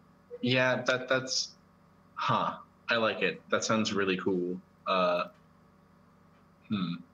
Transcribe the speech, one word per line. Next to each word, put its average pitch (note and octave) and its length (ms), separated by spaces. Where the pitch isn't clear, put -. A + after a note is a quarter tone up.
Yeah, B2+ 420
that, B2+ 260
that's, C3 400
huh. F#2+ 440
I A#2 60
like A2 260
it. F2 280
That G#2+ 140
sounds A2 280
really G2 260
cool. F2+ 420
Uh, F2+ 400
hmm. F2+ 260